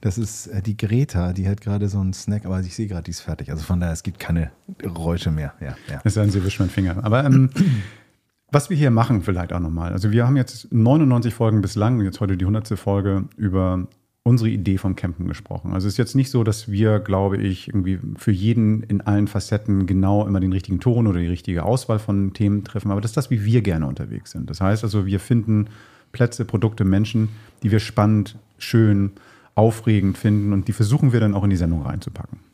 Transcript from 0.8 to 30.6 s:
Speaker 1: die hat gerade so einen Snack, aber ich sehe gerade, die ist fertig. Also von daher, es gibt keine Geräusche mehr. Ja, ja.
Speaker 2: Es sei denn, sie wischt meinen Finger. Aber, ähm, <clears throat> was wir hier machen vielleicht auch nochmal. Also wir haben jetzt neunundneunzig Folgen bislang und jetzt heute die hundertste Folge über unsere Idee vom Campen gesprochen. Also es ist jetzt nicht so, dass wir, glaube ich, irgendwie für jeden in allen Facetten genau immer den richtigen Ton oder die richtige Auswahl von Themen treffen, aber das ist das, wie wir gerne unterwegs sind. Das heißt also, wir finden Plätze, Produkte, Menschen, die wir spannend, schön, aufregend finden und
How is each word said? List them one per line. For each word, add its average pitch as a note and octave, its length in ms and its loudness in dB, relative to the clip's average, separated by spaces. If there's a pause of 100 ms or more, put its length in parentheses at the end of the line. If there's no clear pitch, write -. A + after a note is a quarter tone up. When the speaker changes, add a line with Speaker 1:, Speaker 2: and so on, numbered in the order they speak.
Speaker 1:
die F#2 140 -2
hat G2 140 -2
gerade G2+ 280 -2
so G2+ 100 -2
einen F#2+ 140 0
Snack, G#2 320 -6
aber F#2 140 -4
ich F#2 160 -8
sehe A2 120 -4
gerade, F2+ 160 -8
die F2+ 80 -10
ist E2 100 -12
fertig. C#2+ 300 -8
Also D#2 120 -6
von F2 160 -2
daher, F2 140 -2
es D#2 80 -10
gibt - 180 -10
keine E2 320 -2 (280)
Geräusche E2 500 -4
mehr. D#2 320 -4
Ja, C2+ 140 -10 (140)
ja. C#2+ 140 -10
Speaker 2:
Es G#2+ 120 0
sei G#2+ 60 0
denn, G#2 100 2
sie F#2+ 120 0
wischt F#2+ 160 -4
meinen F#2 100 2
Finger. F#2 340 -2
Aber, A2+ 200 2
ähm, C3 280 6 (480)
<clears throat> - 520 -20
was C#3+ 200 2
wir E3+ 60 0
hier C#3+ 140 4
machen A#2 300 4
vielleicht F2 320 -2
auch F2+ 60 -2
nochmal. E2+ 340 -4
Also G2 180 0
wir A#2 140 2
haben C3+ 120 2
jetzt - 340 -4
neunundneunzig A#2+ 640 4
Folgen A2 260 2
bislang G#2+ 380 0
und G2+ 60 2
jetzt F#2 140 -6
heute G2 160 0
die F2+ 100 -2
hundertste G#2+ 320 -2
Folge G2 480 0 (120)
über F#2 500 0 (360)
unsere A#2 280 4
Idee G2 260 0
vom F#2 180 -2
Campen F2 320 -6
gesprochen. F2 460 -8
Also F#2 140 -2
es G2+ 80 -4
ist - 20 -8
jetzt A#2 180 -2
nicht C3+ 140 2
so, A#2+ 140 0
dass G#2+ 280 -2
wir, G#2+ 280 4
glaube G2 380 0
ich, G2+ 320 -4
irgendwie F#2 300 -2 (180)
für - 140 0
jeden G#2+ 520 2
in G2+ 180 -2
allen G2+ 260 0
Facetten G2+ 600 -2
genau G2 400 2
immer G2 120 0
den F#2 140 0
richtigen F#2 260 -4
Ton A#2 280 2
oder F2+ 120 2
die F2 80 -2
richtige E2+ 360 -4
Auswahl A#2 340 0
von G2 360 -2
Themen G#2 300 0
treffen, G#2 280 -6
aber G2+ 100 -2
das - 100 -4
ist - 60 -4
das, C#3+ 140 -2
wie A2+ 140 0
wir A2+ 180 4
gerne E2 240 0
unterwegs A#1 440 -10
sind. - 180 -10
Das - 120 -6
heißt G#2 220 2
also, G#2 240 0
wir G2 120 0
finden G#2+ 480 2 (440)
Plätze, A#2 340 0
Produkte, A2 400 0
Menschen, G#2 440 2 (340)
die G#2 80 2
wir A2 80 4
spannend, G#2 580 2 (220)
schön, G#2 520 4 (440)
aufregend G#2+ 640 4
finden G#2 340 2
und G2 140 0